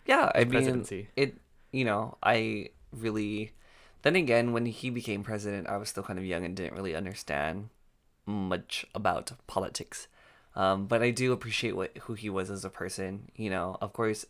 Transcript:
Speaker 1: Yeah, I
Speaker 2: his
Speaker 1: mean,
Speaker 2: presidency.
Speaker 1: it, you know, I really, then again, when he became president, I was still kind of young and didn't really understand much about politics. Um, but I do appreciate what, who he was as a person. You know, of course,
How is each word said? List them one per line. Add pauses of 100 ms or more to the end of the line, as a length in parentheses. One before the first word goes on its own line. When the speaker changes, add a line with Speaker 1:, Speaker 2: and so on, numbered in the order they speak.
Speaker 1:
Yeah,
I
Speaker 2:
his
Speaker 1:
mean,
Speaker 2:
presidency.
Speaker 1:
it, (340)
you
know,
I (220)
really, (500)
then
again,
when
he
became
president,
I
was
still
kind
of
young
and
didn't
really
understand (580)
much
about (140)
politics. (480)
Um,
but
I
do
appreciate
what,
who
he
was
as
a
person.
You
know,
of
course,